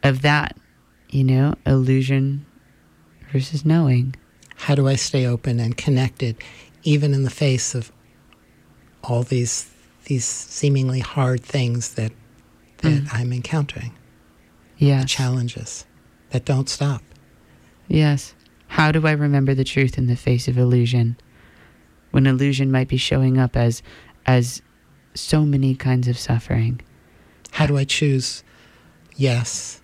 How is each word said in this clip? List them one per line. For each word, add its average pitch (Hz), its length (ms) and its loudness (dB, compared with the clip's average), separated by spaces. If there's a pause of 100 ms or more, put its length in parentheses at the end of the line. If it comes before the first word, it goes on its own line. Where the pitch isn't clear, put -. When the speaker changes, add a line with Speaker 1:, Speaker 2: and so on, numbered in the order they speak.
Speaker 1:
of 131 200 2
that, 147 340 0 (540)
you 139 140 0
know, 131 300 2 (100)
illusion 135 800 0 (880)
versus 139 320 -4
knowing. 131 500 2 (420)
Speaker 2:
How - 180 -2
do 139 140 2
I 135 80 2
stay 127 300 -2
open 120 340 -2
and 117 160 -2
connected, 127 600 -2 (460)
even 147 320 2
in 135 80 0
the 127 80 0
face 131 440 -2
of 120 180 -8 (1160)
all 123 140 0
these, 120 480 -4 (340)
these 127 220 -2
seemingly 131 760 -2
hard 127 420 -2
things 120 520 -4
that, 110 180 -4 (680)
that 156 140 2 (120)
Speaker 1:
Mm. 147 80 -10
Speaker 2:
I'm 123 200 -4
encountering. 123 600 -6 (880)
Speaker 1:
Yes. 139 260 4
Speaker 2:
The 135 40 -4
challenges 123 800 -4 (440)
that 127 140 -4
don't 135 240 0
stop. 143 340 -4 (840)
Speaker 1:
Yes. 151 460 2 (340)
How 156 240 2
do 160 140 2
I 156 60 4
remember 143 420 2
the 131 100 0
truth 131 320 0
in 127 100 0
the 120 100 2
face 123 320 0
of 123 100 0
illusion, 120 580 2 (920)
when 135 160 4
illusion 135 440 2
might 127 180 0
be 131 80 -2
showing 131 420 2
up 127 180 0
as, 117 260 0 (440)
as 123 340 0 (540)
so - 320 0
many 135 280 2
kinds 127 340 0
of 120 100 -2
suffering? 117 600 -2 (720)
Speaker 2:
How 156 140 0
do 143 120 0
I 135 60 2
choose 135 580 -2 (760)
yes 123 680 -4